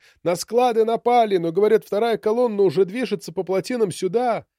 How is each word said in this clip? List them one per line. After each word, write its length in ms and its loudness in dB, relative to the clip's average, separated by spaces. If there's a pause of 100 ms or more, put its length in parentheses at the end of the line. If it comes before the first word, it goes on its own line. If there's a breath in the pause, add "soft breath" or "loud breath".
(220 soft breath)
"На 140 -2
склады 480 2
напали, 540 2
но, 140 -2
говорят, 340 2
вторая 320 0
колонна 440 0
уже 220 2
движется 480 -6
по 100 -6
плотинам 480 -2
сюда!" 540 -4 (140)